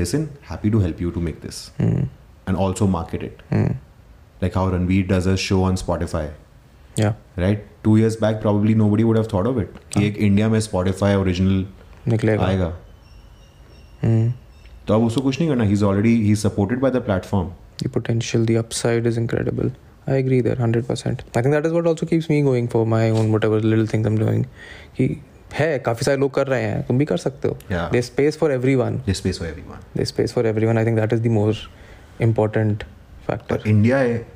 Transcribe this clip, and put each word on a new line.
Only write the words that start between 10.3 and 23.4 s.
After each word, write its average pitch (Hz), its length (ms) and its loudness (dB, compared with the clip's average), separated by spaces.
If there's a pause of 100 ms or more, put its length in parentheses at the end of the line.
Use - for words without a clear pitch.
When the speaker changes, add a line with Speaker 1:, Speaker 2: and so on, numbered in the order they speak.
Speaker 1:
में 110 100 2
Spotify 98 560 0
ओरिजिनल 95 500 2 (420)
Speaker 2:
निकलेगा। 107 380 0
Speaker 1:
आएगा। 92 280 0 (1300)
Speaker 2:
Hmm. 113 260 2 (560)
Speaker 1:
तो 101 60 2
अब 113 100 4
उसको 117 180 0
कुछ 131 200 0
नहीं 165 80 2
करना। 123 140 0
He's 101 200 2
already, 104 320 4 (120)
he's 107 180 2
supported 104 360 0
by 131 140 2
the 120 60 0
platform. 92 460 -2 (360)
Speaker 2:
The 131 60 -4
potential, 117 560 -2
the 113 180 2
upside 117 480 -2
is 117 60 -4
incredible। 117 540 -2 (380)
I 135 40 0
agree 131 280 2
there, 117 180 -2
hundred 117 280 0
percent। - 280 -4
I - 260 -4
think 139 120 2
that 151 120 2
is 165 60 0
what 170 160 0
also 165 160 0
keeps 165 280 0
me 147 100 4
going 123 260 2
for 113 180 0
my 113 340 2
own 110 120 2
whatever 107 300 2